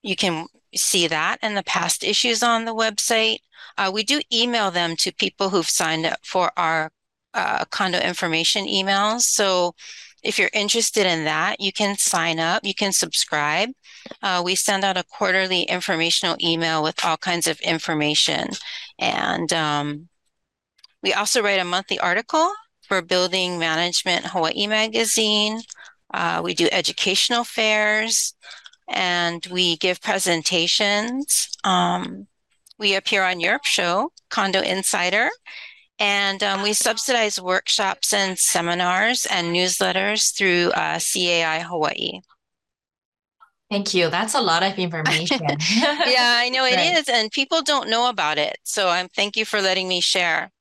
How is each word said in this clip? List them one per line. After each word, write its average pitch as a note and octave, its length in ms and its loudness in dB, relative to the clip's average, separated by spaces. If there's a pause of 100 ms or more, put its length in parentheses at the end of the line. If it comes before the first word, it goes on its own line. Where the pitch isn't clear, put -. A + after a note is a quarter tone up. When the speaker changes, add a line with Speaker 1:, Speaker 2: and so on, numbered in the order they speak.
Speaker 1:
you G3 120 -2
can E3+ 320 -2 (280)
see F3 320 0
that E3 340 0
and G#3+ 160 -4
the G3 60 -2
past - 400 -2
issues A3+ 400 0
on A#3 220 2
the A3+ 100 -6
website. A3 640 0 (380)
Uh, G3 160 0
we G#3+ 100 -2
do B3 180 0 (100)
email A#3 400 2
them E3+ 260 0
to - 140 0
people - 380 -2
who've F#3 200 2
signed D#3+ 360 0
up - 180 -2
for F3+ 340 0
our, D#3+ 340 0 (420)
uh, - 320 -2
condo F#3 340 -2
information E3+ 680 0
emails. G3+ 560 0
So F3+ 520 2 (500)
if - 140 -2
you're F#3+ 160 2
interested G#3+ 520 0
in E3 200 0
that, D#3 340 0
you G3 120 -2
can G3+ 260 -2
sign E3 420 0
up, E3+ 240 0
you G3 100 -4
can G3 180 0
subscribe. D#3+ 760 0 (520)
Uh, F#3 240 0
we F3+ 100 2
send F#3+ 280 0
out F#3+ 140 0
a F3+ 60 -2
quarterly F#3 600 0
informational E3+ 760 0
email E3 420 2
with D#3 220 -2
all E3 120 0
kinds E3+ 300 -2
of D#3+ 140 -2
information. D3+ 880 0 (500)
And, F3 540 -2
um, D3 560 -2 (960)
we - 100 2
also G#3 280 0
write G3+ 180 2
a F#3 60 0
monthly F3+ 340 -4
article A#3+ 520 2 (360)
for F#3+ 140 0
Building F3+ 580 0
Management E3+ 680 0
Hawaii F3+ 400 0
Magazine. G#3+ 920 0 (520)
Uh, E3+ 300 0
we F3 100 -4
do E3+ 180 2
educational G3+ 720 0
fairs, G#3+ 880 0 (540)
and F3 640 0
we F3+ 240 2
give F3+ 260 0
presentations. G3+ 1500 0 (160)
Um, F3+ 640 0 (520)
we G3+ 160 2
appear G3 280 0
on F3+ 180 0
Europe G3+ 240 0
Show, F#3+ 480 0 (160)
Condo F#3+ 320 0
Insider, F#3+ 680 0 (720)
and, G3+ 440 0
um, G3 200 0
we G#3 80 0
subsidize G#3+ 680 0
workshops F#3 720 0
and F#3+ 260 0
seminars F3+ 840 0
and E3+ 280 -2
newsletters F#3 800 0
through, F3 380 2
uh, D#3+ 280 0
C F3+ 300 0
A E3+ 160 2
I D#3+ 140 0
Hawaii. E3+ 600 -4 (1500)
Speaker 2:
Thank G3+ 240 -2
you. F3 160 4
That's F#3 240 -2
a C#4 80 2
lot E3+ 220 2
of F#3+ 160 -2
information. E3+ 600 -2
Speaker 1:
<laughs> D3 180 -2 (100)
Yeah, B3 720 2
I A#3+ 80 2
know B3+ 160 0
it B3+ 140 4
Speaker 2:
Right. E4+ 200 2
Speaker 1:
is, D4 120 0
and A3+ 220 2
people D4+ 300 0
don't C#4 280 0
know A#3 180 2
about E3 300 0
it. D3 260 -2
So G3 240 0
I'm, F3+ 220 0
thank G3+ 260 -2
you A3 80 0
for G#3 180 -2
letting F#3 280 0
me F3+ 100 0
share. F3 600 0